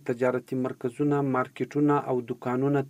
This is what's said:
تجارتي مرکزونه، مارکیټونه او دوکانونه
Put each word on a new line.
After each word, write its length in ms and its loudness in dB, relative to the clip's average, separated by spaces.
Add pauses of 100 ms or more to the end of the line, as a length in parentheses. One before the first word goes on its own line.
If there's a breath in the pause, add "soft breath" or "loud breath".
تجارتي 540 0
مرکزونه، 580 0 (140)
مارکیټونه 600 0 (140)
او 60 0 (160)
دوکانونه 580 0